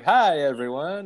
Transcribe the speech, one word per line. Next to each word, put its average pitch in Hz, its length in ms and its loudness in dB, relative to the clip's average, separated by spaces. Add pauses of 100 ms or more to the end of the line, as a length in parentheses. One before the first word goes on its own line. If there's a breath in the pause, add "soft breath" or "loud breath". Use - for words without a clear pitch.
Hi, 202 340 4
everyone. 135 600 -4
And 202 60 -16